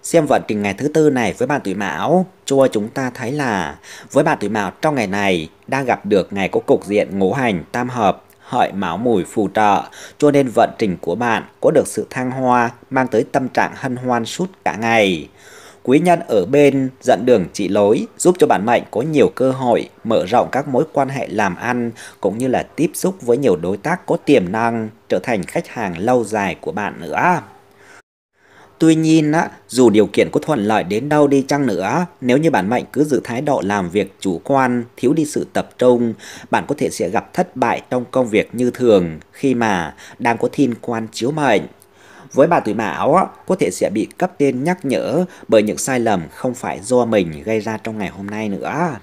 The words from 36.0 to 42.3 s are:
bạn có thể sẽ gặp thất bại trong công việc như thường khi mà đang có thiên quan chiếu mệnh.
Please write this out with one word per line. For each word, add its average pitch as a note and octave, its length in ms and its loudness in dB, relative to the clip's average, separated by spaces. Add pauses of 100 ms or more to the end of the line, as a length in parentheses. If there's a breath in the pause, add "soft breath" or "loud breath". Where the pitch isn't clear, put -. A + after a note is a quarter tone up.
bạn G2+ 160 -2
có - 100 -4
thể B2 120 -2
sẽ F2+ 200 -4
gặp G2+ 240 -4
thất F3+ 220 -4
bại A#2 340 -2
trong B2 220 -2
công B2+ 160 0
việc G#2+ 280 0
như B2 160 0
thường F#2+ 480 2 (120)
khi C3+ 220 -2
mà G2 420 -2 (240 loud breath)
đang A#2 180 0
có A#2+ 140 -2
thiên B2+ 300 0
quan A2+ 300 -6
chiếu A#2 200 -4
mệnh. C#3+ 300 2 (720 loud breath)